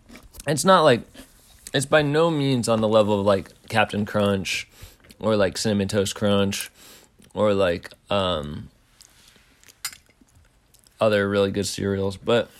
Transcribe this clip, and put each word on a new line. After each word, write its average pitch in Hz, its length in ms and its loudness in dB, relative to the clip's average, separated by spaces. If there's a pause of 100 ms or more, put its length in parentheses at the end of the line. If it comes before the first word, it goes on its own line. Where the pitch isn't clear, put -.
(460)
It's 147 180 -2
not 185 180 6
like, 127 200 6 (720)
it's 139 120 -2
by 156 160 4
no 151 280 2
means 139 380 0
on 113 120 2
the 110 80 0
level 107 320 4
of, 98 60 0
like, 98 220 0 (200)
Captain 104 360 0
Crunch 101 600 -2 (540)
or, 110 160 0
like, 95 200 0
Cinnamon 101 320 -2
Toast 98 260 -2
Crunch 101 560 -2 (600)
or, 104 220 0
like, 90 360 -2 (200)
um, 90 580 -4 (2250)
other 104 280 2
really 101 240 0
good 98 140 -4
cereals, 98 500 -4
but 113 440 -2